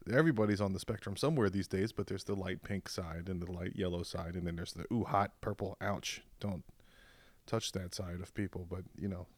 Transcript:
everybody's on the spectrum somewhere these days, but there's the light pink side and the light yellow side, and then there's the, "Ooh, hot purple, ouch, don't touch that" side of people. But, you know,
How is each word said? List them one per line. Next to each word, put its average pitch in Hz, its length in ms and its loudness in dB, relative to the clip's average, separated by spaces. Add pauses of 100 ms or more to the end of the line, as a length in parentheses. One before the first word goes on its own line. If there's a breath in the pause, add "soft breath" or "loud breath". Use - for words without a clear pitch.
(120)
everybody's 110 500 6
on 98 120 2
the 95 60 -2
spectrum 101 380 -4
somewhere 135 320 6
these 95 180 0
days, 95 240 2
but 101 160 -4
there's 95 180 -4
the 104 100 0
light 95 280 -2
pink 95 240 -2
side 85 400 -4
and 90 140 -2
the 87 100 -4
light 90 240 -4
yellow 87 280 0
side, 85 320 -4
and 87 100 0
then 85 100 0
there's 85 180 -6
the, 82 200 -6
"Ooh, 113 100 4
hot - 380 2
purple, 101 400 -2
ouch, - 400 -2 (180)
don't 98 240 -2 (840 soft breath)
touch - 260 0
that" 90 220 -4
side 90 260 -4
of - 140 -12
people. 92 340 -4
But, 90 140 -4 (120)
you 98 120 -4
know, 90 180 -4 (120)